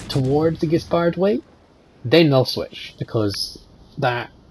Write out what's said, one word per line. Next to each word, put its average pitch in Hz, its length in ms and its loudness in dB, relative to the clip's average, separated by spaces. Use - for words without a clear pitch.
towards 147 520 0
the 170 60 0
Gaspard 170 500 0
way. 208 240 0
Then 151 280 6
I'll 131 120 4
switch, - 520 -8
because - 640 -4
that, 120 340 -4